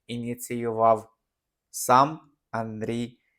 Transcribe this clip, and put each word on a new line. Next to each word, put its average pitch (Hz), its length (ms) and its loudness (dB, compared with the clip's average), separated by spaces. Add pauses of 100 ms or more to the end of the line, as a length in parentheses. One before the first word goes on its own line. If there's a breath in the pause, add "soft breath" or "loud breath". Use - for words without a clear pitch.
ініціював 117 1040 0 (600)
сам 139 480 2 (320)
Андрій 113 680 -6 (220)